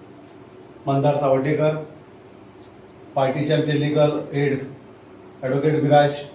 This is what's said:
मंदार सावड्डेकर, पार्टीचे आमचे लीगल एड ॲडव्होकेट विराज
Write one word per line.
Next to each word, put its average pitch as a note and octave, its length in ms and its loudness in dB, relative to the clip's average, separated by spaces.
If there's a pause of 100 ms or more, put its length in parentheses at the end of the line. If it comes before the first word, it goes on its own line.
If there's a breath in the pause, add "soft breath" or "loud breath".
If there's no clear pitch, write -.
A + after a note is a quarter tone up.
(880)
मंदार C#3 280 2
सावड्डेकर, D3 600 0 (1400)
पार्टीचे C#3+ 380 -2
आमचे D3 280 0
लीगल D3 380 2 (140)
एड C#3+ 240 0 (880)
ॲडव्होकेट C#3 400 0
विराज C#3+ 300 4 (220)